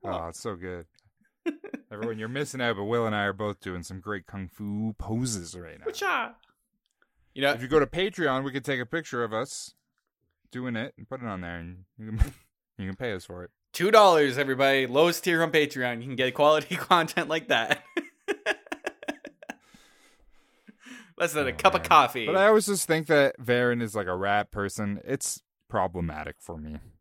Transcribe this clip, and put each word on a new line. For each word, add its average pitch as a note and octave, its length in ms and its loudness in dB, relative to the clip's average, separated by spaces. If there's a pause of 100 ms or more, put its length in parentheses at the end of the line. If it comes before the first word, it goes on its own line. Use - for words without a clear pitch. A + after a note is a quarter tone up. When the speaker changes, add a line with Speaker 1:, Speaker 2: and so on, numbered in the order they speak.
Speaker 1:
Oh, E2+ 200 -6
it's E2 100 -14
so A2 160 -8
good. F2 320 -12 (1040)
Everyone, A2 260 -8
you're A2 120 -8
missing C3+ 320 -6
out, A#2 160 0
but G2+ 80 -6
Will A#2 220 0
and G#2+ 100 -2
I G#2 80 0
are G2+ 80 0
both G2+ 260 -4
doing F2+ 240 -8
some F#2 160 -12
great G2 260 -8
kung F#2+ 220 -12
fu G#2 520 -6
poses G#2+ 580 -6
right E2 240 -16
now. - 60 -10
Speaker 2:
Whatcha? D#4+ 500 -4 (1000)
You C3 80 -6
know, C#3 80 4
Speaker 1:
If C3 100 -2
you B2+ 60 -8
go D3+ 140 6
to C#3+ 80 2
Patreon, D#3+ 560 -2
we C#3 80 -6
could C3 120 -6
take C3+ 160 -2
a A#2+ 60 -6
picture C3 380 -4
of G#2+ 100 -6
us - 400 -6 (760)
doing B2 240 -6
it A#2 200 -6
and A2 120 -18
put C3 140 -10
it A#2+ 40 -8
on G2 140 -6
there, F2 180 -8
and F2 200 -12 (200)
you A2 80 -14
can, A2 120 -8
<laughs> - 600 -4
you G2 80 -8
can F#2+ 80 -8
pay A#2+ 200 -8
us F#2 100 -10
for F2+ 180 -14
it. F2+ 80 -16 (220)
Speaker 2:
two - 180 0
dollars, E3 480 8
everybody. C3+ 480 2
Lowest D#3 380 2
tier E3 180 2
on E3 80 0
Patreon. C#3 520 0
You B2+ 40 -12
can C3+ 80 -10
get B2+ 200 0
quality D3+ 420 4
<laughs> - 0 -
content E3 520 2
like D#3+ 200 -2
that. A#2 400 2
<laughs> - 680 -6 (2500)
Less E3+ 140 0
than D3 140 0
a B2+ 40 -2
Speaker 1:
Oh, - 40 -6
Speaker 2:
cup F#3+ 200 4
of F3+ 60 0
Speaker 1:
man. - 80 -8
Speaker 2:
coffee. B2+ 380 6
Speaker 1:
But E3+ 100 0
I F#3+ 120 6
always A3 180 4
just G3+ 200 -2
think D#3+ 200 0
that C#3+ 340 4
Varen A#2+ 420 2
is, G#2+ 140 -6
like, G2+ 100 -4
a F2+ 80 -2
rat G2+ 360 0
person. G2+ 540 -4
It's - 380 -6 (260)
problematic E2+ 680 -4
for - 200 -14
me. D2+ 180 -12 (240)